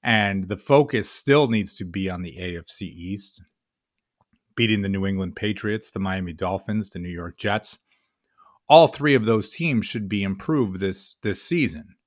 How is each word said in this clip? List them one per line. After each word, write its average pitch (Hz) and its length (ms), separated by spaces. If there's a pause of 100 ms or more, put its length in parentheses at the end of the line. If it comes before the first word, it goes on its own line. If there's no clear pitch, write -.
And 101 460
the 98 100
focus 139 520
still 143 380
needs 107 280
to 101 100
be 95 240
on 90 140
the 87 160
A 90 180
F 82 100
C - 180
East, 90 560 (1120)
beating 107 280
the 98 60
New 98 160
England 95 300
Patriots, 107 560
the - 80
Miami 92 340
Dolphins, 98 560
the 92 100
New 87 100
York 85 280
Jets. - 420 (880)
All 156 180
three 143 280
of 110 100
those 110 240
teams 139 360
should 107 220
be 98 160
improved 98 560
this, 95 440
this 101 180
season. 117 540 (120)